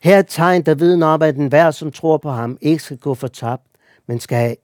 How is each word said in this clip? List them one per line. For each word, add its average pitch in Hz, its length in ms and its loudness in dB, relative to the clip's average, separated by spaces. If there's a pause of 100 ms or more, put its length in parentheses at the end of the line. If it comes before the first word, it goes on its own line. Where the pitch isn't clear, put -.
Her 185 160 4
er 196 40 6
et 185 80 0
tegn, 175 340 0
der 156 120 2
vidner 170 320 2
om, 156 160 2
at 151 140 0
enhver, 147 340 2
som 151 220 -8
tror 160 240 -2
på 147 140 -6
ham, 120 300 -6
ikke 151 220 -2
skal 135 160 -14
gå 139 160 -6
fortabt, 123 520 -10 (400)
men 120 140 -6
skal - 180 -4
have 117 260 -2